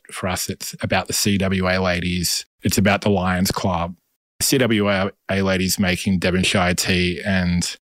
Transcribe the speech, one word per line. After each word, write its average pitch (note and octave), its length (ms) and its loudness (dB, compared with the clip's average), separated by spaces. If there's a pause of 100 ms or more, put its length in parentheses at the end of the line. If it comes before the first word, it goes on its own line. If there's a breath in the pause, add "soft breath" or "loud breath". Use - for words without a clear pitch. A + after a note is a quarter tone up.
(120)
for - 180 -8
us, - 180 -6
it's - 360 -10
about F#2 240 -2
the - 60 -6
C G2+ 260 0
W F#2+ 280 0
A F#2 120 2
ladies. F2+ 640 -2 (160)
It's - 160 0
about G2 240 4
the G#2+ 80 0
Lions F#2 400 2
Club. F2 460 -2 (440)
C C#3 200 2
W A2 280 2
A G2 240 0 (300)
ladies F#2+ 380 0
making F#2 400 0
Devonshire F2 560 2
tea F2+ 500 0
and F2+ 560 0